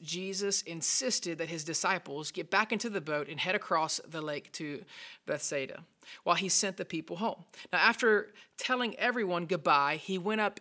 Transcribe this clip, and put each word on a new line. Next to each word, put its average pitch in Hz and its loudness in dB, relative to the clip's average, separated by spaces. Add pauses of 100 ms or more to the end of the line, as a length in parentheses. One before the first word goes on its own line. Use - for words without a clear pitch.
Jesus 190 -2
insisted 170 -2
that 160 -4
his 160 -8
disciples 156 -2
get 170 -6
back 214 4
into 226 -2
the 202 -2
boat 147 -4
and 151 -8
head 185 0
across 160 0
the 160 -8
lake 151 -6
to 147 -8 (420)
Bethsaida 143 -4 (380)
while 170 6
he 180 0
sent 190 2
the 185 -6
people 170 -6
home. 190 -4 (260)
Now, 180 2
after 214 6 (240)
telling 247 0
everyone 196 0
goodbye, 151 4
he 190 -4
went 214 0
up 202 0